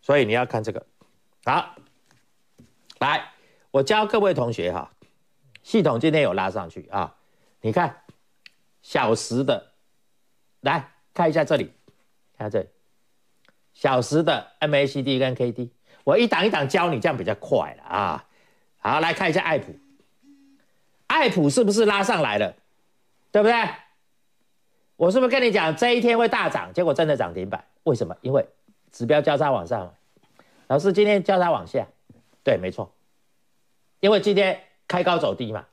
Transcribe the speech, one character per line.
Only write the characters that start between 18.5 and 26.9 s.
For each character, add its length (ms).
好， 220
来 120
看 160
一 40
下 80
爱 180
普， 120
爱 240
普 180
是 160
不 80
是 140
拉 160
上 220
来 160
了？ 160
对 100
不 60
对？ 80
我 120
是 100
不 60
是 60
跟 100
你 100
讲 240
这 200
一 60
天 160
会 100
大 220
涨？ 240
结 100
果 100